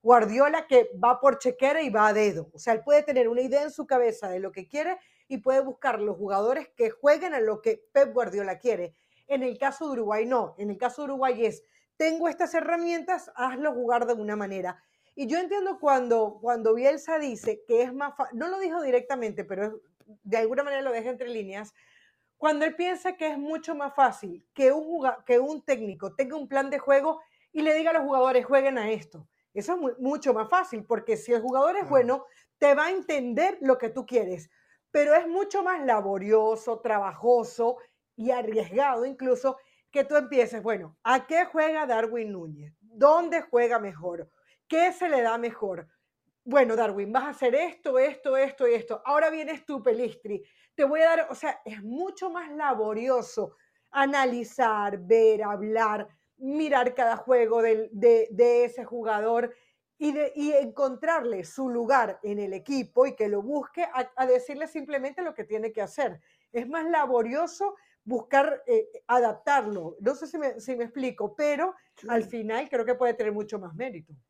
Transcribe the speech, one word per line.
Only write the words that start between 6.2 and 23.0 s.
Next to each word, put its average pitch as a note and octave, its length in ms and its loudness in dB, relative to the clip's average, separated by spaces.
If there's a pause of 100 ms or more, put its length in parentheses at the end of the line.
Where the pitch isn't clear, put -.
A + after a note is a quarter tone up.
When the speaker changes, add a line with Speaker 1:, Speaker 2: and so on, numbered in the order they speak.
Speaker 1:
que A3+ 140 0
jueguen D4+ 460 0
a B3+ 60 -2
lo A3 200 -2
que A3 220 -2 (100)
Pep C#4 220 4
Guardiola G3 440 -4
quiere. F3 360 -2 (320)
En C4+ 160 -2
el A#3+ 160 -6
caso C4+ 280 -4
de C#4 60 -6
Uruguay, A3 320 -2
no. A#3 340 0
En G#3 120 -6
el F#3+ 80 -8
caso B3 240 -4
de C#4 100 -6
Uruguay B3+ 320 0
es, F#3+ 180 -4 (360)
"Tengo D#4+ 300 0
estas E4+ 260 -4
herramientas, E4+ 840 -2
hazlo C4 380 -4
jugar A#3+ 320 0
de A#3+ 80 0
una G#3+ 220 -4
manera". F#3+ 460 -8 (320)
Y C#4 120 -8
yo D4 120 -2
entiendo F#4 400 -4
cuando, A#3 640 2
cuando A3+ 320 0
Bielsa C#4+ 460 2
dice A3+ 500 -4
que A#3 140 4
es B3+ 100 -2
más C#4+ 240 -6
fa-, C4 160 -4
no C4+ 160 -6
lo F#4+ 100 -4
dijo F4 220 -4
directamente, B3 640 -2
pero F#3+ 220 -6
es, G#3+ 60 -8 (500)
de G#3+ 160 -2
alguna A#3+ 240 0
manera C#4 200 -4
lo C4 100 -2
deja A#3 180 -4
entre B3 180 -8
líneas, G#3 460 -10 (640)
cuando D4+ 260 2
él D#4 100 -2
piensa F4+ 440 -4